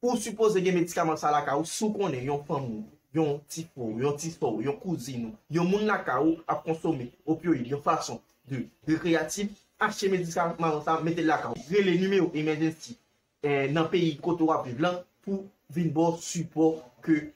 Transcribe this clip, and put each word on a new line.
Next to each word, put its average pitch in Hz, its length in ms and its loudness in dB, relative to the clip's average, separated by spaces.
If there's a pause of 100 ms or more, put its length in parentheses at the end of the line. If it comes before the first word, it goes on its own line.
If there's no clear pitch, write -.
Ou 247 180 2
sipoze 214 400 2
gen 180 160 2
medikaman 165 400 2
sa 156 160 0
laka 143 240 2
ou, 156 80 0
sou 214 300 -2
konnen 151 320 -2
yon 143 180 -2
fanm 139 220 -4
ou, 110 160 -6 (320)
yon 147 240 2 (100)
ti 160 220 -10
fò, 120 160 -8 (160)
yon 143 180 0
ti 165 140 -6
sò, 135 160 -2 (100)
yon 139 220 -2
kouzin 127 480 -6
ou, 107 160 -16
yon 170 240 0
moun 214 180 0
laka 160 320 0
ou 160 140 4 (100)
ap - 220 -2
konsome 160 400 -2 (180)
opyoid 151 460 0
yon 143 100 -2
fason 156 380 -2 (320)
de 131 160 -4 (240)
rekreyatif, 160 640 0 (260)
achte 208 320 0
medikaman 170 720 0
sa, 165 160 2
mete 165 240 0
laka 143 300 2
ou. - 160 -12
Rele 190 260 4
nimewo 190 400 4
emejensi, 156 640 -2 (460)
eh, 139 280 2
nan 160 160 2
peyi 165 320 2
kote 165 240 0
ou 160 80 4
ap 139 160 0
viv 120 160 -2
lan 180 160 0 (240)
pou 196 220 -4 (260)
vin 165 160 0
bò 160 220 4 (100)
sipò 160 540 0 (260)
ke 151 220 2 (140)